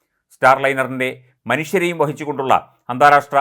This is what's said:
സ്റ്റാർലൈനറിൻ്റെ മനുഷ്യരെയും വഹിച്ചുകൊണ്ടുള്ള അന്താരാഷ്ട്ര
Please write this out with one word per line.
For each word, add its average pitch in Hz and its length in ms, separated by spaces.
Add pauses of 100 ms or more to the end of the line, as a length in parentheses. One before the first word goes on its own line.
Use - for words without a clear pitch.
(340)
സ്റ്റാർലൈനറിൻ്റെ 131 760 (400)
മനുഷ്യരെയും 170 520
വഹിച്ചുകൊണ്ടുള്ള 143 520 (360)
അന്താരാഷ്ട്ര 143 520